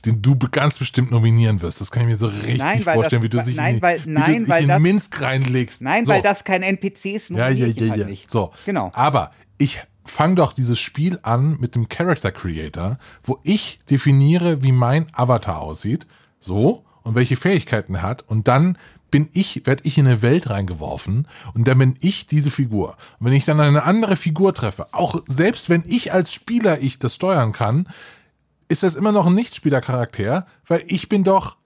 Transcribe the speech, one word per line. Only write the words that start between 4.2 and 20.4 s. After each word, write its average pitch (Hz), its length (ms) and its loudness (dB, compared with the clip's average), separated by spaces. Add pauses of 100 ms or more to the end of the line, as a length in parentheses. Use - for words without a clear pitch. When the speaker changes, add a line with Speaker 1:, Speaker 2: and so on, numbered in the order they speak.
Speaker 1:
du - 40 -2
Speaker 2:
weil 170 100 2
Speaker 1:
dich 160 60 2
in 139 40 4
Speaker 2:
das, 143 120 4
Speaker 1:
Minsk 185 400 2
reinlegst. 127 640 -2
Speaker 2:
nein, 185 220 0
Speaker 1:
So. 220 80 2
Speaker 2:
weil 190 100 4
das 202 220 0
kein 185 180 -2
N 190 160 -2
P 196 140 -6
C - 200 -10
ist, 208 180 -10
Speaker 1:
Ja, 117 180 0
Speaker 2:
nominiere 127 200 0
Speaker 1:
ja, 113 40 -2
Speaker 2:
ich 107 80 -6
ihn 113 60 0
Speaker 1:
ja, 110 40 0
Speaker 2:
halt 104 120 -4
Speaker 1:
ja. 98 40 -4
Speaker 2:
nicht. 98 240 -14
Speaker 1:
So. 104 220 -2 (140)
Speaker 2:
Genau. 143 280 -4
Speaker 1:
Aber 123 360 0 (280)
ich - 220 -2 (240)
fang 170 300 0
doch 165 180 2
dieses 120 280 -2
Spiel 170 420 -4
an 135 380 0
mit 120 160 -4
dem 117 120 0
Character 170 440 -2
Creator, 85 680 -6 (240)
wo - 220 -6
ich 208 340 -2 (100)
definiere, 143 760 2
wie 131 80 4
mein 127 400 2
Avatar 110 480 0
aussieht, 78 480 -6 (320)
so, 110 440 0 (200)
und 113 100 -4
welche 123 220 2
Fähigkeiten 123 580 -2
er 82 80 -4
hat, 110 260 -6
und 110 200 0
dann 160 280 4 (360)
bin 151 200 2
ich, - 320 -4
werd 135 200 0
ich 151 140 0
in 135 100 6
eine 113 120 4
Welt 127 300 0